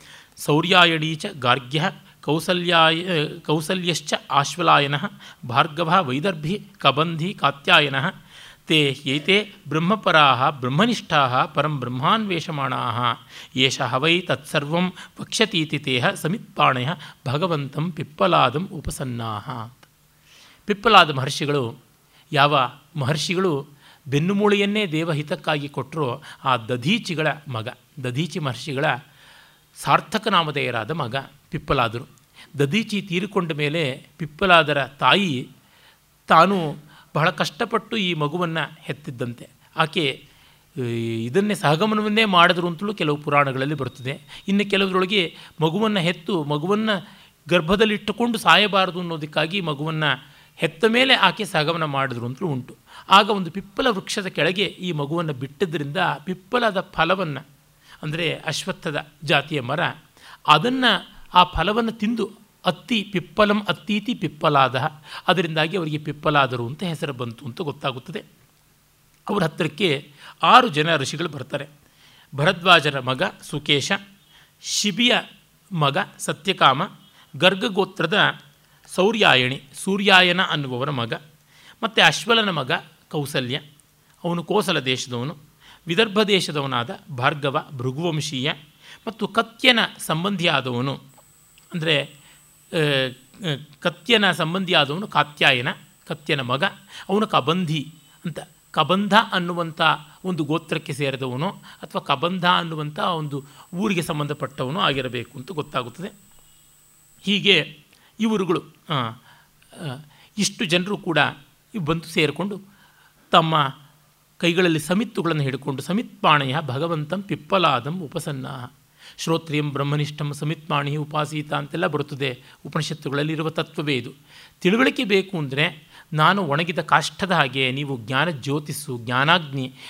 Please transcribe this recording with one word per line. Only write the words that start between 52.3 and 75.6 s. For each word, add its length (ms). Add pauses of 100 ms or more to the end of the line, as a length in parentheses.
ಉಂಟು. 280 (340)
ಆಗ 200
ಒಂದು 220
ಪಿಪ್ಪಲ 360
ವೃಕ್ಷದ 400
ಕೆಳಗೆ 380
ಈ 260
ಮಗುವನ್ನು 420
ಬಿಟ್ಟಿದ್ದರಿಂದ 640
ಪಿಪ್ಪಲದ 960
ಫಲವನ್ನು, 520 (580)
ಅಂದರೆ 320
ಅಶ್ವತ್ಥದ 720 (160)
ಜಾತಿಯ 380
ಮರ, 180 (680)
ಅದನ್ನು, 600 (240)
ಆ 100
ಫಲವನ್ನು 480
ತಿಂದು 400 (340)
"ಅತ್ತಿ 380
ಪಿಪ್ಪಲಂ 640
ಅತ್ತೀತಿ 460
ಪಿಪ್ಪಲಾದಃ", 800 (360)
ಅದರಿಂದಾಗಿ 500
ಅವರಿಗೆ 200
ಪಿಪ್ಪಲಾದರು 680
ಅಂತ 160
ಹೆಸರು 300
ಬಂತು 320
ಅಂತ 160
ಗೊತ್ತಾಗುತ್ತದೆ. 640 (1080)
ಅವ್ರ 140
ಹತ್ತಿರಕ್ಕೆ 680 (320)
ಆರು 240
ಜನ 280
ಋಷಿಗಳು 340
ಬರ್ತಾರೆ. 380 (680)
ಭರದ್ವಾಜರ 640
ಮಗ 220 (200)
ಸುಕೇಶ, 500 (680)
ಶಿಬಿಯ 540 (560)